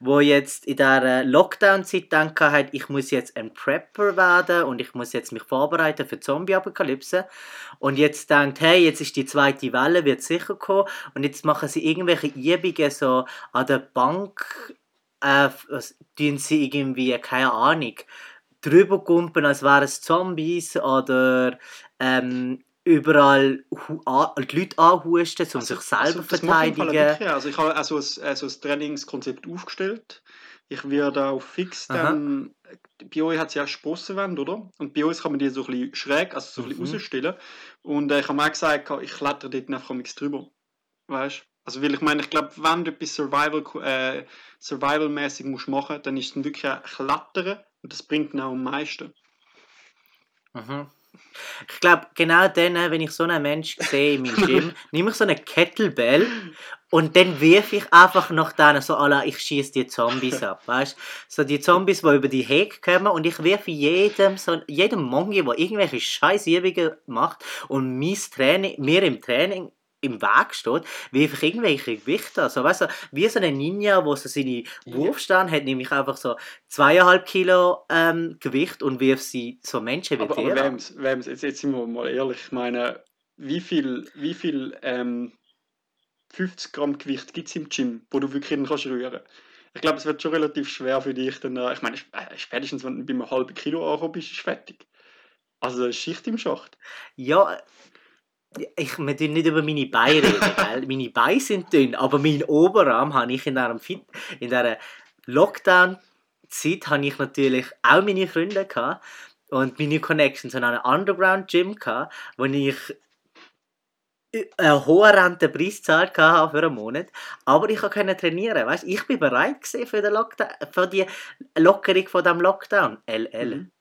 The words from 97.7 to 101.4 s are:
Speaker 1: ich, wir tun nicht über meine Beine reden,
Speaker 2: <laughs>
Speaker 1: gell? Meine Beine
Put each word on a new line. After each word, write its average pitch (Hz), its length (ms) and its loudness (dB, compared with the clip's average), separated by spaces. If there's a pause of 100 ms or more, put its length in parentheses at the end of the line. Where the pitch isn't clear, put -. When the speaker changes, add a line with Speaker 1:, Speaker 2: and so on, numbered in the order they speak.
Speaker 1:
ich, 147 220 -6
wir 143 180 -4
tun 151 160 -2
nicht 160 160 2
über 160 160 0
meine 151 220 -2
Beine 135 360 4
reden, - 180 4
Speaker 2:
<laughs> 202 160 0
Speaker 1:
gell? 131 300 -2
Meine 135 240 -6
Beine 147 300 2